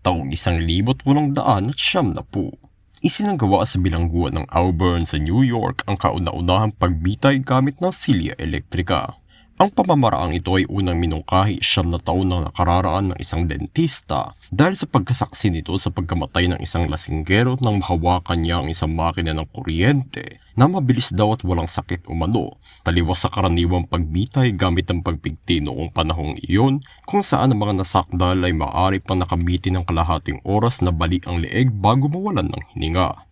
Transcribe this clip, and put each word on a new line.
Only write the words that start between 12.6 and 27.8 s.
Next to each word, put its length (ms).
ng 80
isang 240
dentista 880
dahil 240
sa 160
pagkasaksi 640
nito 240
sa 160
pagkamatay 560
ng 160
isang 240
lasinggero 720
nang 240
mahawakan 560
niya 240
ang 80
isang 240
makina 340
ng 220
kuryente 880
na 120
mabilis 400
daw 240
at 80
walang 280
sakit 360
umano, 520
taliwas 360
sa 80
karaniwang 600
pagbitay 640
gamit 360
ang 120
pagpigti 600
noong 280
panahong 560
iyon, 360
kung 200
saan 240
ang 80
mga 240